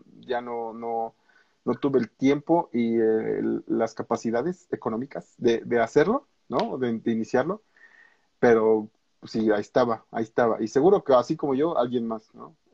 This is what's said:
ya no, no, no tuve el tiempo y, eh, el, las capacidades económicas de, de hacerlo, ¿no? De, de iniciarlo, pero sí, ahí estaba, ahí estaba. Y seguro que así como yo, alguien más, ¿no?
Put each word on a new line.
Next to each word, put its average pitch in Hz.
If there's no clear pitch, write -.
ya 120
no, 117
no, 113
no 123
tuve 135
el 117
tiempo 147
y, 117
eh, 110
el, 113
las 113
capacidades 117
económicas -
de, 117
de 120
hacerlo, 156
¿no? 175
De, 123
de 117
iniciarlo, 127
pero 110
sí, 110
ahí 104
estaba, 120
ahí 113
estaba. 113
Y 113
seguro 175
que 135
así 123
como 143
yo, 151
alguien 123
más, 110
¿no? 131